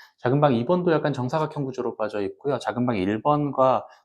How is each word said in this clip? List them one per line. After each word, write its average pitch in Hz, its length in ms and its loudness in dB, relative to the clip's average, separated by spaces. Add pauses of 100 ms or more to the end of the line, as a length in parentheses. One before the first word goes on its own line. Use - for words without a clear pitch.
(180)
작은 131 240 0
방 143 140 4
이 117 100 0
번도 180 260 2
약간 151 220 2
정사각형 147 520 -4
구조로 120 320 -6
빠져 107 260 -4
있고요. 120 340 -4
작은 120 300 -2
방 117 100 0
일 101 240 0
번과 135 640 2 (200)